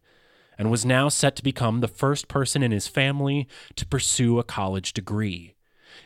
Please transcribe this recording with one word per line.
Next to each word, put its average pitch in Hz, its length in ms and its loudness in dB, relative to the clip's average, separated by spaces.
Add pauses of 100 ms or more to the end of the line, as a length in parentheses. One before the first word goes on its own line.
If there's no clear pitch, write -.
(560)
and 107 140 0
was 117 160 0
now 131 220 4
set 143 260 2
to - 80 -10
become 123 380 0
the 120 80 0
first - 400 -2
person 139 340 0
in 120 80 2
his 104 160 0
family 139 640 0 (260)
to - 100 -8
pursue 120 540 2
a 117 60 0
college 95 480 -4
degree. 95 580 -4 (560)